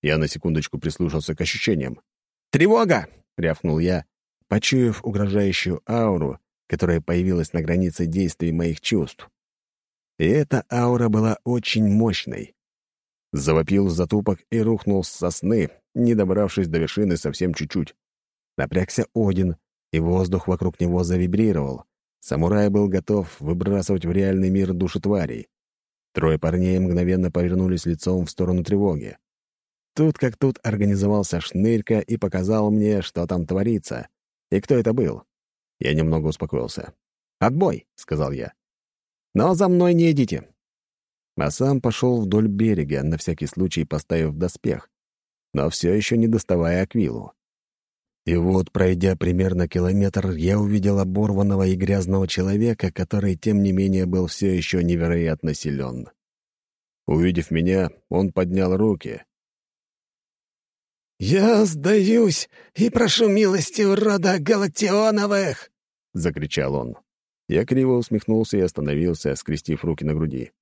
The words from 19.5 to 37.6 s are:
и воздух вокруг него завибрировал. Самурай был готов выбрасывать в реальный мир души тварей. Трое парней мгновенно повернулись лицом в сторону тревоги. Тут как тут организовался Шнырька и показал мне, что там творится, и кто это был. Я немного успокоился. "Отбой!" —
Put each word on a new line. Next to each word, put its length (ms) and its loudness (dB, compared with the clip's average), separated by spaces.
и 100 0
воздух 480 0
вокруг 320 -2
него 220 0
завибрировал. 840 0
Самурай 480 2
был 200 2
готов 520 -2
выбрасывать 640 -2
в 80 -2
реальный 380 2
мир 240 2
души 260 -2
тварей. 480 -2
Трое 260 2
парней 400 0
мгновенно 520 0
повернулись 560 0
лицом 400 -2
в 40 -10
сторону 320 -2
тревоги. 540 -2
Тут 240 2
как 180 -2
тут 280 0
организовался 760 0
Шнырька 600 0
и 160 -4
показал 560 0
мне, 280 2
что 260 -6
там 200 -4
творится, 640 -4
и 100 2
кто 140 0
это 180 2
был. 300 -2
Я 160 0
немного 340 2
успокоился. 680 -6
"Отбой!" — 560 0